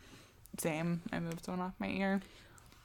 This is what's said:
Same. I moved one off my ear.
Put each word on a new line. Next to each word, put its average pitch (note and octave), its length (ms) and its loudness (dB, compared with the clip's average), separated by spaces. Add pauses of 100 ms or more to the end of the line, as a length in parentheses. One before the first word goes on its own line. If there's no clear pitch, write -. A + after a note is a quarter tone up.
(580)
Same. E3+ 440 2 (100)
I E3+ 80 0
moved E3+ 280 -4
one F#3 120 0
off F#3 180 -2
my G3 100 0
ear. F#3+ 320 4 (640)